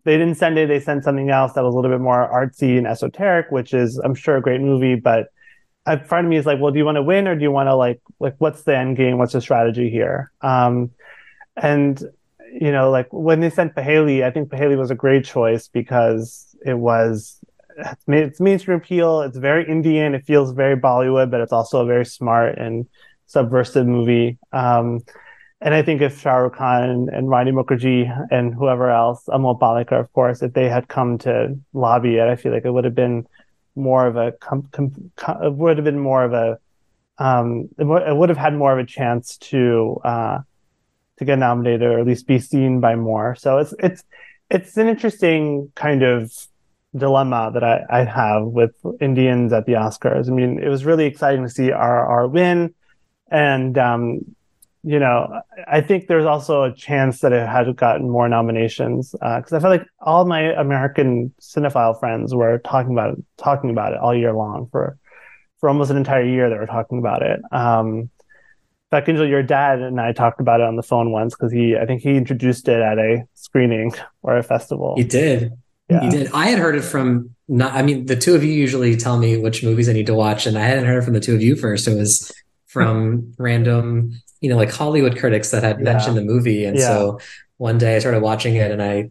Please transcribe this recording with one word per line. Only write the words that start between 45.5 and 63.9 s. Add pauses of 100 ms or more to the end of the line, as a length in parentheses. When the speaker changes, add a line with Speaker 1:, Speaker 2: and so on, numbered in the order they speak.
Speaker 1:
kind
of (640)
dilemma
that
I,
I
have
with (280)
Indians
at
the
Oscars.
I
mean,
it
was
really
exciting
to
see
R
R (160)
R
win. (560)
And,
um, (600)
you
know, (280)
I
think
there's
also
a
chance
that
it
had
gotten
more
nominations,
uh,
'cause
I
felt
like (140)
all
my (180)
American
cinephile
friends
were
talking
about
it, (120)
talking
about